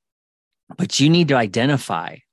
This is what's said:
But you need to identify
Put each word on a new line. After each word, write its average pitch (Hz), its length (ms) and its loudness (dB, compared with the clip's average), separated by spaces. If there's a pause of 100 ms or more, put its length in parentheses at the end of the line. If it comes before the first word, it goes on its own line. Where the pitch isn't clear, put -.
(760)
But - 220 -4
you 139 100 4
need 170 200 4
to 139 60 2
identify 117 800 -2 (160)